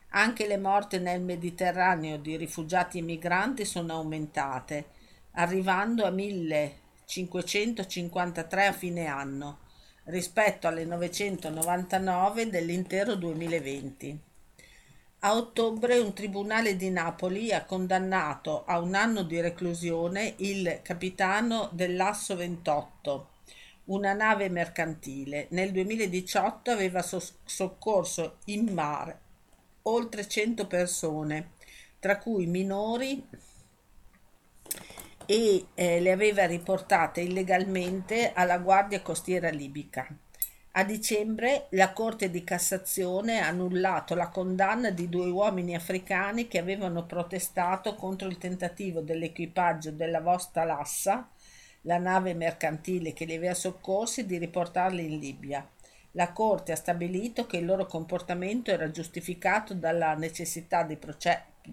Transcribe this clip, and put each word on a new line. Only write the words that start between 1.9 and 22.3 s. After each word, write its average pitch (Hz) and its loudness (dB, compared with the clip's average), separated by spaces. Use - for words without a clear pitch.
di 156 -6
rifugiati 170 -2
e 170 -4
migranti 175 0
sono 170 -4
aumentate, 151 -4
arrivando 190 2
a 190 4
millecinquecentocinquantatré 180 -2
a 196 4
fine 175 -4
anno, 139 -6
rispetto 180 2
alle 165 0
novecentonovantanove 180 0
dell'intero 185 0
duemilaventi. 151 -4
A 208 4
ottobre 226 2
un 208 2
tribunale 202 0
di 185 -2
Napoli 185 0
ha 165 2
condannato 185 0
a 180 2
un 175 0
anno 220 2
di 170 -2
reclusione 170 -2
il 190 -2
capitano 190 0
dell'Asso 185 0